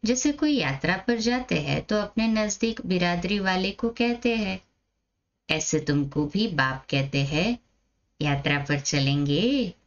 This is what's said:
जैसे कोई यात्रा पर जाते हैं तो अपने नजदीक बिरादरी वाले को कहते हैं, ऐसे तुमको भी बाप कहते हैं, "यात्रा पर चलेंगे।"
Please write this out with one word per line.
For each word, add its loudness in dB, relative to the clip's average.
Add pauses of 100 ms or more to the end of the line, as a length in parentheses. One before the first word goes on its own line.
जैसे 2
कोई 2
यात्रा 0
पर 0
जाते 0
हैं 0
तो -2
अपने 0
नजदीक 0
बिरादरी 0
वाले 0
को -2
कहते 0
हैं, -4 (920)
ऐसे 0
तुमको 0
भी 0
बाप -2
कहते 0
हैं, 0 (600)
"यात्रा 0
पर -2
चलेंगे।" 2 (140)